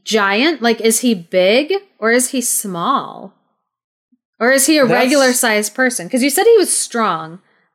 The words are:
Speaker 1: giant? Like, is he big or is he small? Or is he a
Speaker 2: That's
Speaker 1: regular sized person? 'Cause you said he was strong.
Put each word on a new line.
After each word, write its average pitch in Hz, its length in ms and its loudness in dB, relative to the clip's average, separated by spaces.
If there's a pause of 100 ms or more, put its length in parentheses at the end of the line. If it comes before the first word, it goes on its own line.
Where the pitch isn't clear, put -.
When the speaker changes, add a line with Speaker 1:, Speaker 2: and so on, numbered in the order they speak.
Speaker 1:
giant? 220 580 0
Like, 226 180 0
is 220 200 0
he 247 120 0
big 196 600 0 (260)
or 220 140 0
is 247 160 0
he 262 120 -6
small? 196 960 -6 (1040)
Or 240 140 2
is 269 140 2
he 311 120 2
a 269 80 4
Speaker 2:
That's 226 60 0
Speaker 1:
regular 262 400 2
sized 214 420 -2
person? 247 340 -4
'Cause 247 140 -2
you 277 80 0
said 370 160 0
he 466 100 8
was 359 180 2
strong. 175 680 -4 (340)